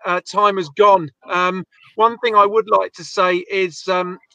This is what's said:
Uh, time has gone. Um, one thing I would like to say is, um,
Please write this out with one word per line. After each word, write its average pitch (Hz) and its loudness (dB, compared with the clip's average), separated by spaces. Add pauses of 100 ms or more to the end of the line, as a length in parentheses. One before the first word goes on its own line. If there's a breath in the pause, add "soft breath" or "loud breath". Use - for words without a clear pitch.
Uh, 180 -2
time 202 0
has 170 -4
gone. 190 4 (200)
Um, 180 -2 (300 soft breath)
one 226 2
thing 226 -2
I 202 6
would 202 0
like 190 0
to 175 -16
say 180 -2 (140)
is, 190 -4
um, 180 -4 (180)